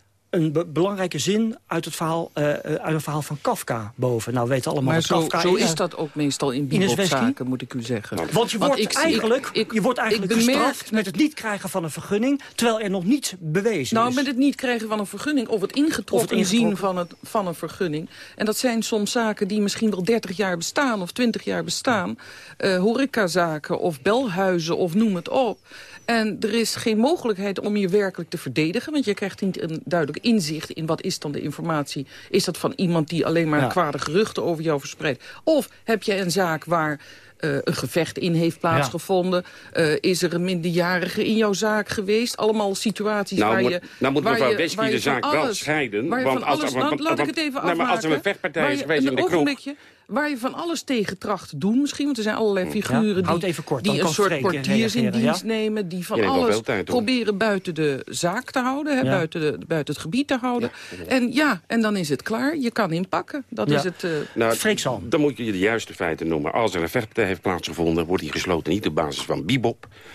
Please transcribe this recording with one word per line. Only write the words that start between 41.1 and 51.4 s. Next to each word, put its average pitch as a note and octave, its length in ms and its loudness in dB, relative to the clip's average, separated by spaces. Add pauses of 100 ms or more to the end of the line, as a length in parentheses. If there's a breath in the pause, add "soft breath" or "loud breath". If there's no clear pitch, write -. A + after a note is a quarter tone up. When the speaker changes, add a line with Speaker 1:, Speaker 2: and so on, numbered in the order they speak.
Speaker 2:
in A3 100 2
jouw G#3+ 180 4
zaak G#3+ 360 0
geweest? A3 480 0
Allemaal G#3+ 380 0
situaties G3+ 640 -2
Speaker 3:
Nou, G#2+ 160 4
Speaker 2:
waar A2+ 80 2
Speaker 3:
moet, A#2+ 100 2
Speaker 2:
je, B2+ 100 -2 (180 loud breath)
Speaker 3:
nou C3+ 140 2
moet D3 100 2
Speaker 2:
waar A3+ 80 2
Speaker 3:
mevrouw A3+ 180 4
Speaker 2:
je, G#3 80 4
Speaker 3:
Wesky E3+ 180 0
Speaker 2:
waar A3 100 0
Speaker 3:
de A3 60 2
Speaker 2:
je - 100 0
van C#3+ 120 0
Speaker 3:
zaak F#3 180 0
wel D4+ 120 2
Speaker 2:
alles, A3+ 140 -2
Speaker 3:
scheiden, C3 500 -2
Speaker 2:
waar A#3 120 0
je B3+ 60 0
Speaker 3:
want C3 140 2
Speaker 2:
van - 80 -4
Speaker 3:
als C#3+ 120 2
Speaker 2:
alles, - 120 0
Speaker 3:
er, - 60 -2
Speaker 2:
nou, C#4+ 120 2
Speaker 3:
want, D4+ 120 -2
Speaker 2:
laat D#4+ 100 0
ik D#4+ 140 0
Speaker 3:
want, C#4+ 40 -2
Speaker 2:
het C#4+ 80 -4
even D4 280 -2
Speaker 3:
nee, E3+ 100 2
maar E3 120 0
als - 0 -
er - 80 2
Speaker 2:
afmaken. D#3+ 220 0
Speaker 3:
een - 60 -4
vechtpartij F#3 380 -2
Speaker 2:
Waar C#4+ 100 2
Speaker 3:
is C#4+ 60 0
Speaker 2:
je, C#4 60 -4
Speaker 3:
geweest D#3 200 2
Speaker 2:
een C#3+ 60 4
Speaker 3:
in C3 60 0
de - 60 2
kroeg. F4 120 2
Speaker 2:
ogenblikje, C#4+ 420 0 (320 loud breath)
waar D4 220 -2
je C#4+ 80 -4
van A#3 160 -4
alles E4+ 280 -4
tegen G#3+ 360 -2
tracht G3 320 -6